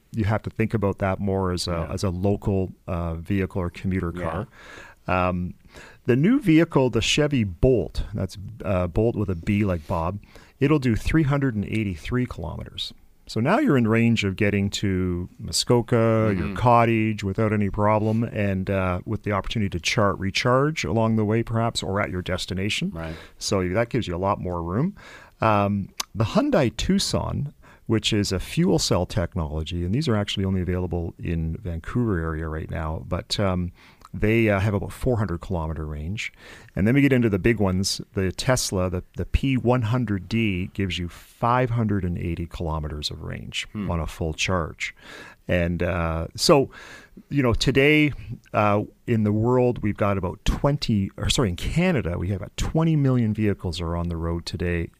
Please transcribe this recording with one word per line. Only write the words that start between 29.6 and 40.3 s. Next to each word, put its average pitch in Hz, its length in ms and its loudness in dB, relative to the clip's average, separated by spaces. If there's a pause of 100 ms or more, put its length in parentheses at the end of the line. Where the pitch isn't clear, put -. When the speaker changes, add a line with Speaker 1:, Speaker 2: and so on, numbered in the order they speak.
Speaker 1:
and 92 100 0
these 156 140 0
are 110 80 2
actually 101 280 -2
only 95 160 0
available 90 580 -2
in 82 440 -4
Vancouver 90 580 -2
area 80 280 -4
right 78 220 -8
now, 80 380 -6
but, - 320 -6
um, 92 320 0 (400)
they, 110 360 2
uh, 98 100 2
have 101 160 0
about 95 160 -4
four 123 280 0
hundred 85 220 -2
kilometer 80 460 -4
range. 76 460 -6 (420)
And 95 100 2
then 120 120 6
we 143 40 6
get 139 120 6
into 123 160 4
the 98 100 2
big 104 220 2
ones, 95 400 0 (140)
the 95 180 0
Tesla, 98 580 0
the, 90 140 -4 (120)
the 90 80 -4
P 135 320 0
one 120 260 2
hundred 104 460 -2
D 101 460 0